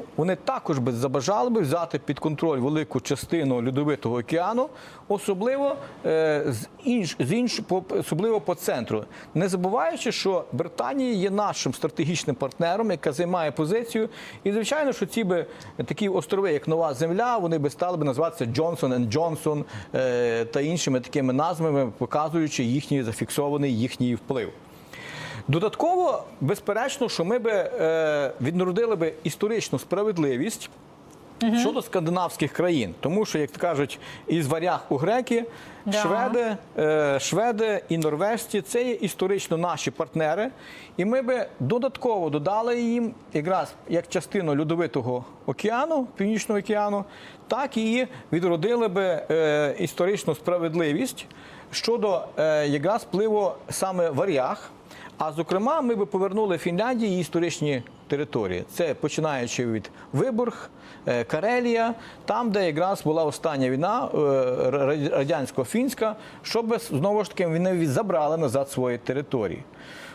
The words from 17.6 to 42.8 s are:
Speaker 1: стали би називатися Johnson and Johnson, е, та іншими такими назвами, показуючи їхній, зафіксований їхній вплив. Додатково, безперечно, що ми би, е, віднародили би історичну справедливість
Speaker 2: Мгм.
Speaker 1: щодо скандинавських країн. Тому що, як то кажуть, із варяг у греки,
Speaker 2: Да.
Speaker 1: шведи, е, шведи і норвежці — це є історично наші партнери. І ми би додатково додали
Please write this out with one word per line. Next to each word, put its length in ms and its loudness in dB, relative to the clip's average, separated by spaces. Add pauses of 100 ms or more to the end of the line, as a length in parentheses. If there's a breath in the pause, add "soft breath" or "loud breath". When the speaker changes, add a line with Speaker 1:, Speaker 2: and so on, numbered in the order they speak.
Speaker 1:
стали 260 -2
би 80 0
називатися 400 0
Johnson 540 0
and 140 0
Johnson, 520 0 (300 loud breath)
е, 500 2
та 160 -2
іншими 400 0
такими 320 0
назвами, 640 2
показуючи 680 0
їхній, 380 2
зафіксований 760 0
їхній 360 0
вплив. 360 -4 (960 loud breath)
Додатково, 760 2 (180)
безперечно, 680 -2
що 160 -2
ми 140 2
би, 140 0
е, 880 2
віднародили 560 2
би 160 0 (120)
історичну 540 -2
справедливість 920 0 (720)
Speaker 2:
Мгм. 160 4
Speaker 1:
щодо 240 2
скандинавських 720 0
країн. 480 2
Тому 240 0
що, 140 -2
як 120 0
то 100 -14
кажуть, 400 0 (260 loud breath)
із 200 2
варяг 420 0
у 80 2
греки, 480 0 (420 loud breath)
Speaker 2:
Да. 60 0
Speaker 1:
шведи, 640 2 (220)
е, 420 4
шведи 680 2
і 100 2
норвежці — 640 0
це 220 0
є 80 0
історично 640 0
наші 340 -2
партнери. 600 0 (460 loud breath)
І 80 0
ми 180 2
би 240 0 (140)
додатково 720 0
додали 500 0